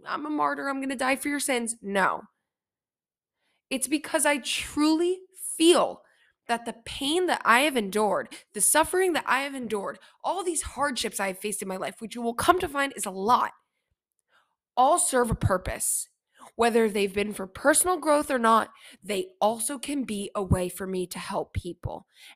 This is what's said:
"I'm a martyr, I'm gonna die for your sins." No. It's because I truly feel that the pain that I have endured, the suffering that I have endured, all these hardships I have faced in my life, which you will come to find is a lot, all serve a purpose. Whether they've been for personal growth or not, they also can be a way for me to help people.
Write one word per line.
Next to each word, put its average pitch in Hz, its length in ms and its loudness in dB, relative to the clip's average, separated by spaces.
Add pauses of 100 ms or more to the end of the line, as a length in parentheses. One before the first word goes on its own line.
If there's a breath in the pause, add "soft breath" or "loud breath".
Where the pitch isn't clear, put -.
"I'm 285 200 -6
a 302 40 -6
martyr, 285 400 0
I'm 269 100 -2
gonna 269 160 -2
die 262 220 0
for 269 100 -6
your 285 140 -2
sins." 233 400 -2
No. 190 420 0 (1500)
It's 262 180 -4
because 302 380 -2
I 294 120 2
truly 320 840 0 (140)
feel 311 680 2 (420 soft breath)
that 233 180 -2
the 226 80 -8 (120)
pain 320 400 0
that 302 180 0
I 240 180 6
have 294 140 2
endured, 196 580 0 (200 loud breath)
the 202 80 -4
suffering 349 520 4
that 262 140 -2
I 262 140 2
have 277 140 -6
endured, 214 440 -6 (240 soft breath)
all 339 200 -2
these 339 180 -2
hardships 240 580 -4
I 196 80 -2
have 185 120 -6
faced 214 220 -6
in 196 60 -8
my 185 100 -6
life, 185 220 -8
which 226 160 -12
you 240 60 -8
will 233 120 -2
come 359 260 2
to 359 100 -2
find 277 260 -2
is 208 100 -8
a 196 60 -6
lot, 214 420 2 (1200)
all 277 220 6
serve 240 300 2
a 226 60 -2
purpose. - 720 -2 (480 loud breath)
Whether 226 340 4
they've 196 240 0
been 202 200 -2
for 196 140 -8
personal 311 500 2
growth 294 340 2
or 254 80 2
not, 226 340 4 (280 loud breath)
they 190 400 -6
also 226 380 0
can 285 240 -4
be 202 300 -6
a 208 100 -2
way 185 260 0
for 190 180 -10
me 185 200 -4
to - 120 -12
help 175 340 -6
people. - 540 -10 (280 loud breath)